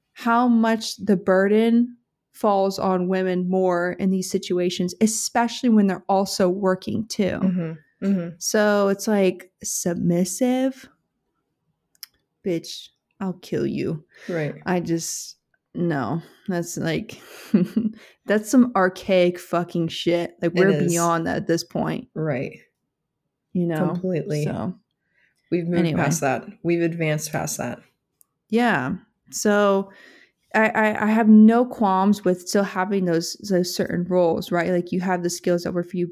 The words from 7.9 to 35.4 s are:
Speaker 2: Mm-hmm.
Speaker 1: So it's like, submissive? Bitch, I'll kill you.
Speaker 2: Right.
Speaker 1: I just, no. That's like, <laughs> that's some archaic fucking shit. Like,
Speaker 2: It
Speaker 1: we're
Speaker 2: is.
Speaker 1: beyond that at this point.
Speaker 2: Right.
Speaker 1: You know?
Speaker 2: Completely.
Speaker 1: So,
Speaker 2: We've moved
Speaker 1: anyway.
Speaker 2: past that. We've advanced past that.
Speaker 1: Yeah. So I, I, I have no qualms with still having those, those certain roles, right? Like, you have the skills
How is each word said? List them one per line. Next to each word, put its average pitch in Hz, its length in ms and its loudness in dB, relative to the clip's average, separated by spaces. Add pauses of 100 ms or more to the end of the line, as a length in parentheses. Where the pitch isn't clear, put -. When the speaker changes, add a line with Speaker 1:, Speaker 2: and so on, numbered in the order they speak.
Speaker 2:
Mm-hmm. 185 220 -2 (100)
Speaker 1:
So 208 500 2
it's 196 200 -4
like, 190 420 0 (140)
submissive? 185 1200 -2 (1600)
Bitch, 165 420 -6 (320)
I'll 185 140 -6
kill 147 320 -6
you. 151 380 -6 (240)
Speaker 2:
Right. 151 260 -4 (100)
Speaker 1:
I 180 160 -2
just, 165 560 -6 (380)
no. 151 480 -4 (260)
That's 170 300 -6
like, - 420 -6 (320)
<laughs> - 760 -2
that's 214 240 0
some 247 240 6
archaic 185 640 2
fucking 170 500 -4
shit. 170 520 -2
Like, 170 120 0
Speaker 2:
It 180 60 0
Speaker 1:
we're 190 120 6
Speaker 2:
is. 175 220 2
Speaker 1:
beyond 170 340 2
that 175 100 -2
at 151 100 -4
this 165 180 0
point. 160 500 -6
Speaker 2:
Right. 147 440 -6 (920)
Speaker 1:
You 175 140 0
know? 160 220 0
Speaker 2:
Completely. 165 560 -4
Speaker 1:
So, 147 300 -6 (760)
Speaker 2:
We've 170 160 -2
moved 175 140 0
Speaker 1:
anyway. 170 220 0
Speaker 2:
past - 200 -2
that. 131 240 -2 (160)
We've 170 200 0
advanced 160 500 -2
past 151 260 -6
that. 120 220 -8 (680)
Speaker 1:
Yeah. 208 460 0 (360)
So 202 640 2 (600)
I, 220 160 4
I, 214 340 0
I - 40 2
have 220 200 4
no 220 380 8
qualms 196 580 0
with 180 240 0
still 202 160 0
having 190 400 -2
those, 170 300 -2 (160)
those 180 240 0
certain 175 300 -4
roles, 180 460 0
right? 175 200 0
Like, 175 220 -2
you 185 80 -2
have 180 220 -2
the 175 80 -2
skills 175 340 -2